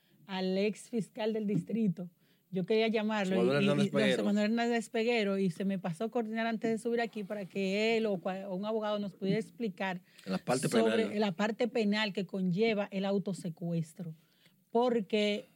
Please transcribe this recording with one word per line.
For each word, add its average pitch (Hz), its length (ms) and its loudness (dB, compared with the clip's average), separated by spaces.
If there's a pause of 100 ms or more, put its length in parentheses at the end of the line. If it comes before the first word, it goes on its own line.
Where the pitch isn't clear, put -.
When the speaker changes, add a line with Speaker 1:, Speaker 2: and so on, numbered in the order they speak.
(260)
Speaker 1:
al 190 320 -2
ex 208 320 -2
fiscal 220 440 -4
del 220 120 -2
distrito. 180 640 0 (440)
Yo 180 120 0
quería 226 240 2
llamarlo 214 480 0
Speaker 2:
José 185 100 4
Manuel 143 160 4
Speaker 1:
y, - 0 -
y, 202 60 4
Speaker 2:
Hernández 202 180 2
Speaker 1:
y, - 40 0
José - 120 2
Speaker 2:
Peguero. - 220 2
Speaker 1:
Manuel 208 260 2
Hernández 233 380 0
Peguero, 220 480 0
y 196 140 2
se 202 120 -6
me 190 160 0
pasó 190 320 -4
coordinar 226 360 -2
antes 226 220 0
de 226 100 0
subir 233 200 0
aquí 226 240 -4
para 202 220 -8
que 202 500 0
él 220 120 2
o 202 100 0
cua-, 190 280 -4
o 196 100 -6
un 196 100 -4
abogado 214 340 -2
nos 202 140 -6
pudiera 202 260 0
explicar 196 640 -4 (240)
Speaker 2:
En 190 80 -4
la 185 40 0
parte - 300 0
Speaker 1:
sobre 220 380 4
Speaker 2:
penal. 208 160 -4
Speaker 1:
la 208 100 0
parte 220 380 -2
penal 214 420 0
que 190 140 -4
conlleva 202 640 0
el 196 140 -2
autosecuestro, 170 1080 -4 (560)
porque 214 880 0